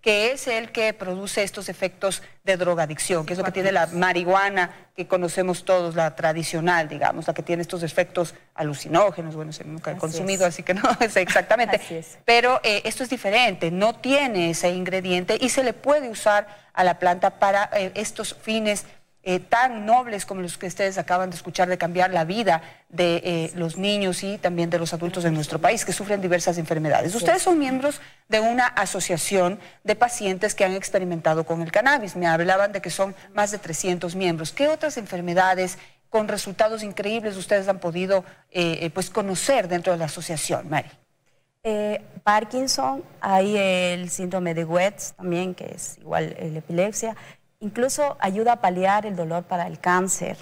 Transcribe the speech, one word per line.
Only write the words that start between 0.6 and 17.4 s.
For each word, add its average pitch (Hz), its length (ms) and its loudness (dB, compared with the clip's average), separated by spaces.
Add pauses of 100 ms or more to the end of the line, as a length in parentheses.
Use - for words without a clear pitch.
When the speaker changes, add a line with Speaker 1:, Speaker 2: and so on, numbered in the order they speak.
Speaker 1:
que 220 220 0
produce 190 500 -4
estos 190 240 -8
efectos 185 540 -4 (240)
de 190 120 2
drogadicción, 165 680 0
que 175 80 -6
es 180 60 -4
lo 185 40 -2
que 185 80 -2
tiene 190 200 0
la 170 160 2
Speaker 2:
Psicoactivos. 175 120 -4
Speaker 1:
marihuana 185 720 2 (240)
que 180 120 -8
conocemos 180 580 0
todos, 175 300 2
la 160 200 0
tradicional, 165 720 0
digamos, 165 400 -2
la 170 60 -2
que 170 80 -6
tiene 170 220 -2
estos 170 180 -6
efectos 170 540 -2 (180)
alucinógenos. 160 840 0
Bueno, 156 160 -10
se, - 140 -14
nunca 156 240 -10
he 147 60 -6
Speaker 2:
Así 185 40 -12
Speaker 1:
consumido, 180 460 0
Speaker 2:
es. 175 80 2
Speaker 1:
así 170 100 -12
que 185 120 0
no 202 80 -2
<laughs> 233 260 2
sé 196 120 2
exactamente. 208 560 2
Speaker 2:
Así 175 180 -6
es. - 280 -14
Speaker 1:
Pero, 240 400 6
eh, 208 220 0
esto 220 180 -4
es 240 60 -6
diferente, 202 600 2
no 208 240 2
tiene 247 560 2
ese 175 180 2
ingrediente 185 720 0
y 254 80 0
se 262 140 2
le 226 100 0
puede 277 340 2
usar 208 400 2 (240)
a - 120 2
la 175 160 4
planta 185 400 2
para, 202 340 2